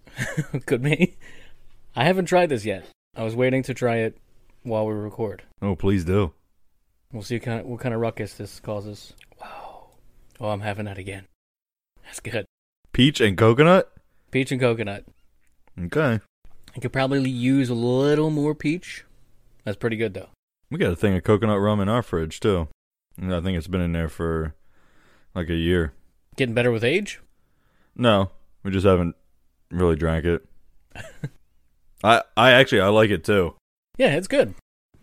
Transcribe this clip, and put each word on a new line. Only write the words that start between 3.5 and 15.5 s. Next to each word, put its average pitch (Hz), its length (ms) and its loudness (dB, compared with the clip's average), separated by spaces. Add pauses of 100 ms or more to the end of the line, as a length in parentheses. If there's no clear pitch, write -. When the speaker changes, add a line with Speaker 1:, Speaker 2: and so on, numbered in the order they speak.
Speaker 1:
to 127 100 -6
try 117 240 -2
it 110 220 -2 (460)
while 110 220 -2
we 107 60 -2
record. 104 520 -6 (180)
Speaker 2:
Oh, 98 120 0
please 98 300 0
do. 92 300 0 (760)
Speaker 1:
We'll 110 120 -12
see 117 180 -6
kind 113 200 -6
of, 87 60 -14
what 120 140 -10
kind 120 140 -6
of 113 80 -2
ruckus 110 320 -6
this - 260 -16
causes. 104 540 -12 (260)
Wow. - 460 -20 (520)
Oh, 110 100 -6
I'm 104 120 -4
having 104 240 -8
that 98 140 -12
again. 95 260 -14 (800)
That's - 160 -16
good. 107 240 -8 (480)
Speaker 2:
Peach 135 280 2
and 104 180 2
coconut? 147 520 6 (400)
Speaker 1:
Peach 131 220 -2
and 123 80 -4
coconut. 113 460 -2 (760)